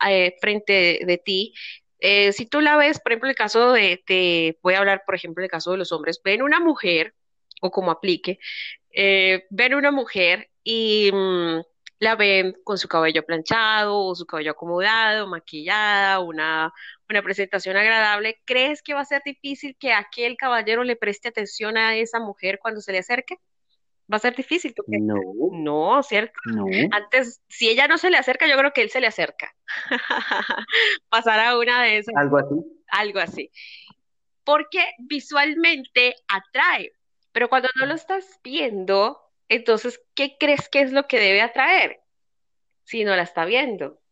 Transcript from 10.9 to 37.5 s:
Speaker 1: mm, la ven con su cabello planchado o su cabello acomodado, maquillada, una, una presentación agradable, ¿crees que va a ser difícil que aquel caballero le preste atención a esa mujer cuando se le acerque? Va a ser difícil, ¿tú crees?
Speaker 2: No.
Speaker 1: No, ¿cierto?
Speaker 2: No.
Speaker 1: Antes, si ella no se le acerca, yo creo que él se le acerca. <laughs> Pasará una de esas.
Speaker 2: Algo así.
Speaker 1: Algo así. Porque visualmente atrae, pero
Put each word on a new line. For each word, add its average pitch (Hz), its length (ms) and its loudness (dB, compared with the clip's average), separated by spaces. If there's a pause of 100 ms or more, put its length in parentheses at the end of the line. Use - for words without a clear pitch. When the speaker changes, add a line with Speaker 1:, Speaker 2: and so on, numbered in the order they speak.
Speaker 1:
mm, 180 480 0 (400)
la 220 140 2
ven 190 480 2
con 196 160 -4
su 175 100 -8
cabello 160 360 2
planchado 208 720 0
o 190 160 -2
su 170 120 -14
cabello 156 260 -6
acomodado, 208 760 -2
maquillada, 196 920 -2
una, 160 520 -4 (360)
una 208 140 -2
presentación 190 540 -4
agradable, 214 680 0
¿crees 262 380 -2
que 294 120 -8
va 285 60 -4
a 277 40 -4
ser 285 200 -2
difícil 277 560 -12
que 262 120 -2
aquel 240 440 -2
caballero 233 480 0
le 247 100 -2
preste 214 340 -6
atención 220 480 -6
a 220 200 0
esa 226 240 -4
mujer 196 400 -6
cuando 220 200 -8
se 196 120 -12
le 185 60 -2
acerque? 247 400 -6 (720)
Va 208 60 0
a 214 40 -2
ser 247 140 0
difícil, 302 400 -4
¿tú - 100 -10
crees? 107 180 -4
Speaker 2:
No. 107 180 0 (320)
Speaker 1:
No, 165 500 0
¿cierto? 220 300 -4 (140)
Speaker 2:
No. 220 180 -4 (280)
Speaker 1:
Antes, 240 540 -2
si - 220 -2
ella 254 200 2
no 320 100 2
se 349 100 0
le 359 80 4
acerca, 262 320 2
yo 277 80 4
creo 277 160 2
que 262 80 0
él 214 80 2
se 254 140 -4
le 233 40 2
acerca. - 480 -6 (120)
<laughs> - 1000 -4 (440)
Pasará 226 480 2
una 247 240 2
de 214 160 2
esas. 214 180 -6
Speaker 2:
Algo 143 220 4
así. 143 160 0 (340)
Speaker 1:
Algo 196 320 -2
así. 170 300 -8 (920)
Porque 302 380 0 (160)
visualmente 285 1160 0 (100)
atrae, 254 680 -2 (400)
pero 233 180 0